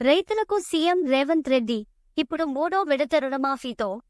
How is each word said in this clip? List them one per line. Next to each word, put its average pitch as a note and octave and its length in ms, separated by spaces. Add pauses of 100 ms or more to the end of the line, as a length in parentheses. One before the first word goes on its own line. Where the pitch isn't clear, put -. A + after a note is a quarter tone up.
రైతులకు G4 600
సీఎం F4 440
రేవంత్ C#4 440
రెడ్డి A#3+ 300 (380)
ఇప్పుడు D#4+ 280
మూడో D#4+ 380
విడత D4 340
రుణమాఫీతో C4+ 720 (220)